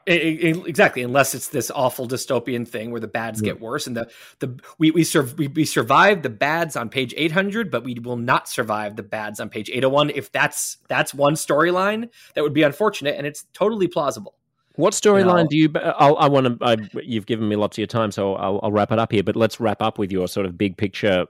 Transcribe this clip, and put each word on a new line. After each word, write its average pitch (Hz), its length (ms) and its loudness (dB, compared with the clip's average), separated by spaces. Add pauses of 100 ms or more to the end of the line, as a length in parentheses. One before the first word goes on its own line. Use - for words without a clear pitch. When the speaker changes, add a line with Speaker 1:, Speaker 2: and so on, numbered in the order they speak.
Speaker 1:
I, 180 40 4
I, 165 540 0
exactly. 170 360 0
Unless 131 320 2
it's 123 140 -10
this 123 220 -4
awful 127 380 -2
dystopian 120 580 -4
thing 113 240 -10
where 117 100 -8
the 110 60 -8
bads 110 360 -6
Speaker 2:
Mm. - 20 0
Speaker 1:
get 98 160 -4
worse, 117 260 -8
and 123 80 -8
the, 117 160 -8 (280)
the, 127 200 -8 (200)
we, 160 120 4
we 160 140 4
serve, 147 340 0
we, 143 100 -2
we 147 180 0
survive 160 560 4
the 127 80 -4
bads 147 440 -2
on 120 140 -6
page 131 300 -4
eight 156 140 0
hundred, 190 380 -2
but 120 140 -4
we 127 180 -8
will 123 140 -6
not 123 320 0
survive 107 480 -4
the 110 60 -8
bads 107 360 -10
on 110 120 -8
page 107 180 -8
eight 123 160 -2
oh 131 60 4
one. 147 180 4
If 143 240 -8
that's, - 460 -2 (100)
that's 127 240 0
one 139 220 2
storyline, 185 760 0 (260)
that - 80 -2
would 151 120 0
be 151 80 4
unfortunate, 147 560 0
and 143 80 -6
it's - 260 -12
totally 202 360 0
plausible. 135 480 -4 (400)
Speaker 2:
What 190 180 2
storyline 202 240 6
Speaker 1:
You 190 60 6
know? 175 260 4
Speaker 2:
do 147 80 0
you? 156 400 2
I'll, 143 180 6
I 151 120 4
wanna, 131 340 2
I, 120 140 4 (260)
you've 110 240 -6
given 110 220 -2
me 104 60 0
lots 104 200 0
of - 40 -10
your 104 80 -4
time, 113 240 -2
so 98 260 -2
I'll, 98 260 -2
I'll 104 100 -2
wrap 104 180 2
it 110 80 0
up 113 140 0
here. 101 100 4
But 104 140 -2
let's 113 240 0
wrap 110 220 0
up 110 160 -2
with 98 120 -2
your 92 160 0
sort 98 200 -4
of 87 100 -8
big 95 220 -2
picture 95 520 0